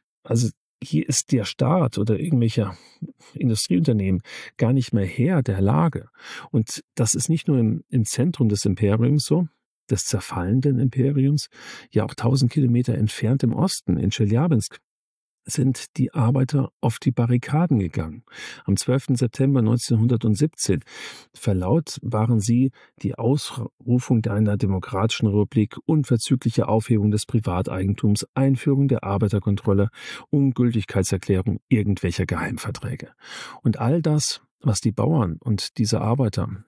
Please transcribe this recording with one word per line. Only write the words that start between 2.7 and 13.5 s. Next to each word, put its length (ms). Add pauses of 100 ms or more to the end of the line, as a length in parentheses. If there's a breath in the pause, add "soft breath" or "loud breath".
Industrieunternehmen 880 (340 loud breath)
gar 160
nicht 220
mehr 120
Herr 380
der 160
Lage. 480 (440 loud breath)
Und 340 (100)
das 200
ist 120
nicht 220
nur 100
im, 300
im 160
Zentrum 420
des 160
Imperiums 640
so, 240 (400)
des 160
zerfallenden 720
Imperiums, 720 (420 loud breath)
ja 140
auch 80
tausend 400
Kilometer 420
entfernt 480
im 80